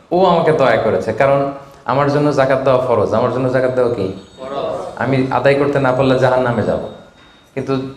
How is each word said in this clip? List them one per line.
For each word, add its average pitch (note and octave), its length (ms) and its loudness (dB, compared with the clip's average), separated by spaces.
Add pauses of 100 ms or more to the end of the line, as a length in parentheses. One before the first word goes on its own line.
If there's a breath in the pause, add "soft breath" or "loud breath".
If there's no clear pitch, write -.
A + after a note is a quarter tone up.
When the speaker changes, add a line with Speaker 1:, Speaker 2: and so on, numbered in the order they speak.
(120)
Speaker 1:
ও F3+ 140 4
আমাকে E3 260 2
দয়া B2 260 2
করেছে, G#2 360 -2
কারণ C#3 380 2 (340 loud breath)
আমার C#3 260 0
জন্য D3 220 2
জাকাত C3 300 2
দেওয়া B2+ 220 2
ফরজ। G#2+ 280 0
আমার A#2 200 0
জন্য C3 160 -2
জাকাত B2+ 220 0
দেওয়া A#2+ 220 0
কি? F#2+ 200 -4 (260)
Speaker 2:
ফরজ। C3+ 340 -8 (220)
Speaker 1:
আমি C3 360 0
আদায় B2 240 2
করতে C#3+ 240 0
না C3+ 120 2
পারলে C3 280 2
জাহান্নামে B2 440 0
যাব। E2 160 -2 (720 loud breath)
কিন্তু C3+ 240 -4 (200)